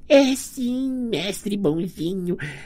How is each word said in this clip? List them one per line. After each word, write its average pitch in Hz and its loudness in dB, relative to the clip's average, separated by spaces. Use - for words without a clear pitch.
É 277 8
sim, 262 -4
mestre 196 -4
bonzinho. 175 -2